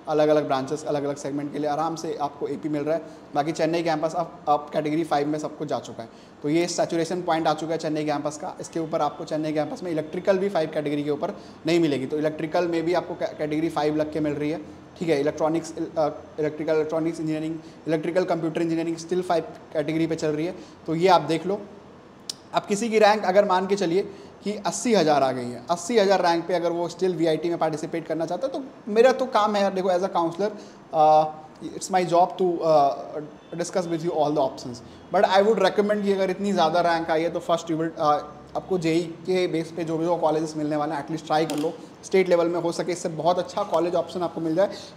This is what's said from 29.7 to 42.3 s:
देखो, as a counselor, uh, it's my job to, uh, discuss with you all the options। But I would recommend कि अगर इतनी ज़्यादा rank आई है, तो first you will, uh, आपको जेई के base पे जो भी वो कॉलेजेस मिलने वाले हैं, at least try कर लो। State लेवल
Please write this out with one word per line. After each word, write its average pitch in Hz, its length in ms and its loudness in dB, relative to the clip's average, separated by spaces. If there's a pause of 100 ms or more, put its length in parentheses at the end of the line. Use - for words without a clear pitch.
देखो, 185 160 0
as 180 120 2
a 190 80 -2
counselor, 180 400 0 (440)
uh, 156 320 8 (520)
it's - 140 -8
my 185 100 4 (120)
job 180 280 4
to, 185 60 4 (160)
uh, 147 280 6 (720)
discuss 170 300 -4
with 160 120 -4
you 175 60 0
all 151 260 0
the 143 60 4
options। 131 380 -6 (340)
But 208 140 6
I 190 180 6
would 220 180 4
recommend 202 380 2
कि 196 100 2
अगर 190 160 2
इतनी 202 240 -2
ज़्यादा 170 280 4
rank 165 300 2
आई 160 100 2
है, 170 80 0
तो 170 100 -4
first 165 240 0
you 165 120 -4
will, 160 200 -2
uh, 147 280 2 (320)
आपको 185 220 -2
जेई 160 240 2
के 180 460 -2
base 160 300 -4
पे 175 60 -4
जो 160 140 -2
भी 165 80 0
वो 175 120 2
कॉलेजेस 156 400 0
मिलने 151 180 -2
वाले 151 200 -2
हैं, 143 120 -6
at 160 60 -6
least 156 140 -8
try 156 220 2
कर 143 60 -4
लो। 156 180 -2 (320)
State 185 240 2
लेवल 170 180 4